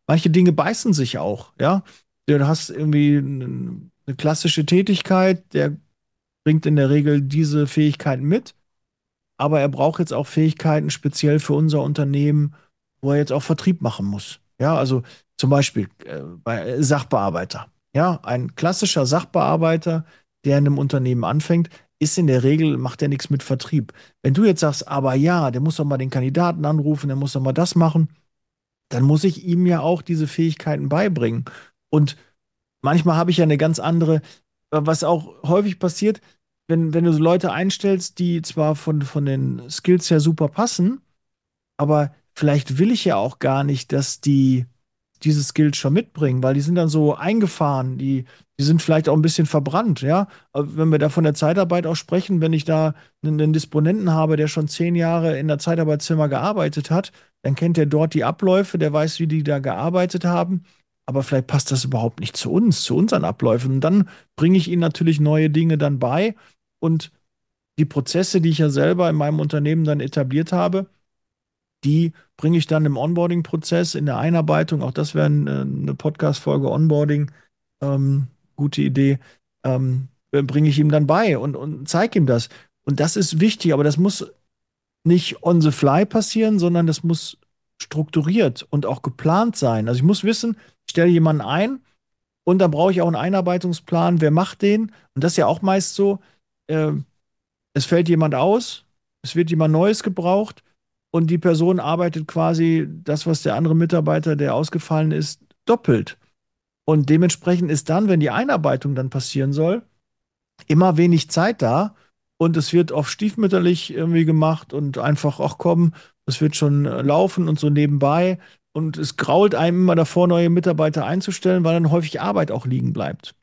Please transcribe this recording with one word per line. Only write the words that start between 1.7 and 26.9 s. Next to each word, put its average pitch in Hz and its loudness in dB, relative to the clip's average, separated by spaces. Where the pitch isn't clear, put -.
Du 143 2
hast 156 -2
irgendwie 147 2
n-, 127 -6
eine 135 -6
klassische 156 -2
Tätigkeit, 185 0
der 147 -2
bringt 156 2
in 151 2
der 135 4
Regel 147 2
diese 147 0
Fähigkeiten 147 0
mit, 190 -2
aber 147 2
er 143 2
braucht 139 0
jetzt 165 -2
auch 143 -4
Fähigkeiten 151 0
speziell 147 0
für 151 -2
unser 151 2
Unternehmen, 147 0
wo 139 -2
er 143 2
jetzt 143 0
auch 143 -2
Vertrieb 165 0
machen 98 -4
muss. 101 -8
Ja, 156 2
also 131 0
zum 131 0
Beispiel, 135 0
äh, 76 -12
bei 117 -6
Sachbearbeiter. 120 -2
Ja, 165 0
ein 123 -6
klassischer 170 -2
Sachbearbeiter, 165 0
der 139 2
in 143 2
einem 143 0
Unternehmen 127 -2
anfängt, 156 -2
ist 151 -2
in 170 2
der 127 2
Regel, 151 2
macht 127 -6
er 147 -2
nichts 135 -6
mit 139 -2
Vertrieb. 135 -4
Wenn 139 2
du 190 2
jetzt 190 2
sagst, 147 -2
„Aber 135 -2
ja, 156 2
der 127 -4
muss 156 -2
doch 151 -2
mal 143 -2
den 131 -4
Kandidaten 151 -2
anrufen, 147 0